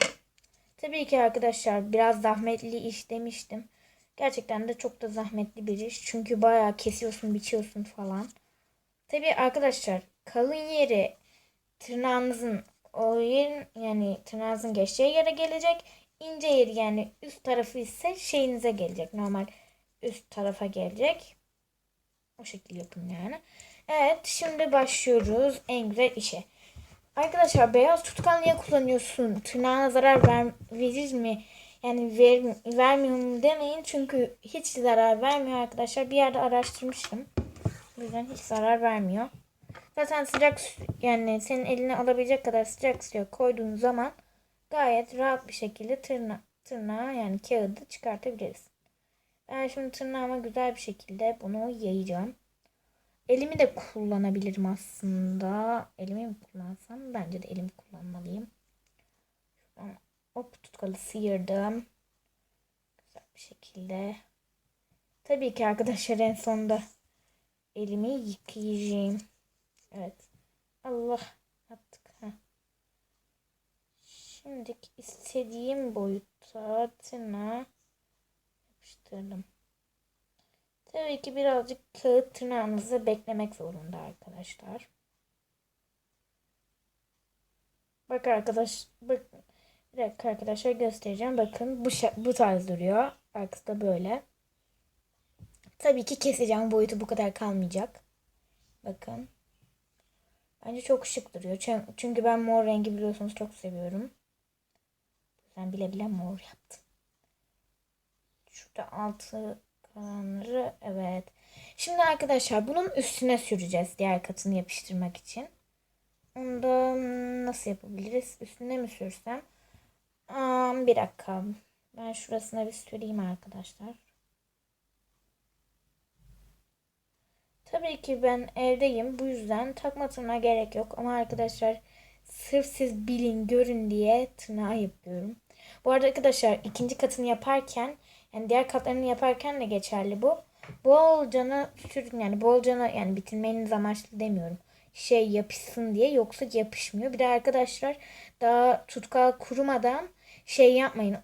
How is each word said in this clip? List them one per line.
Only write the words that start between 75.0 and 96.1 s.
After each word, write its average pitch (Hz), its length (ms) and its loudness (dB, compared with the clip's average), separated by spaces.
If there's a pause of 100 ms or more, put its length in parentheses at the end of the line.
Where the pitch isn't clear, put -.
boyutta 214 1040 -4
tırnağı 226 640 -8 (1040)
yapıştırdım. 196 720 -16 (1400)
Tabii 302 360 -6
ki 269 140 -10
birazcık 262 640 0
kağıt 254 320 4
tırnağınızı 220 720 -4
beklemek 214 500 -2
zorunda 165 420 -12
arkadaşlar. 180 920 -18 (3250)
Bak 247 180 -4
arkadaş, 226 600 0 (140)
bak. 247 200 -2 (720)
Bir - 40 -20
dakika 226 320 -4
arkadaşlar 214 420 -2
göstereceğim. 226 640 -2
Bakın 240 480 -2
bu 254 40 0
şa-, 220 360 0
bu 247 80 4
tarz 190 340 4
duruyor. 190 440 0 (220)
Arkası 196 340 -10
da 208 140 -6
böyle. 190 420 -2 (1600)
Tabii 269 260 4
ki 277 140 -6